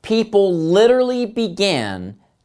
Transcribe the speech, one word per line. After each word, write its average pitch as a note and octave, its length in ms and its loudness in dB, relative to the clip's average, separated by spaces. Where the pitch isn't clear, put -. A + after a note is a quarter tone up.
People G#3 520 0
literally A#3+ 720 2
began E3+ 920 -4